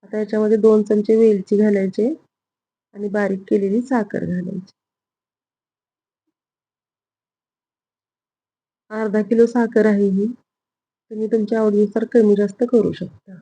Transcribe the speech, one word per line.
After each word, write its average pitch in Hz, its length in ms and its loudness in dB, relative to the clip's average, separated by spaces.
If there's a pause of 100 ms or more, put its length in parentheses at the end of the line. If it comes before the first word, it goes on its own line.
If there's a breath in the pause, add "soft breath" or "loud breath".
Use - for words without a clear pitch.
आता 208 140 -10
याच्यामध्ये 214 400 0
दोन 214 260 6
चमचे 208 320 2
वेलची 214 420 2
घालायचे 202 500 0 (880)
आणि 208 140 -8
बारीक 196 400 -4
केलेली 202 320 0
साखर 240 440 -4
घालायची. 180 460 -8 (4000)
अर्धा 214 300 -4
किलो 226 260 2
साखर 233 380 0
आहे 202 240 2
ही, 196 180 -2 (840)
तुम्ही 220 160 -6
तुमच्या 220 320 -2
आवडीनुसार 214 520 0
कमी 214 240 4
जास्त 202 360 -2
करू 202 200 2
शकता. - 500 -14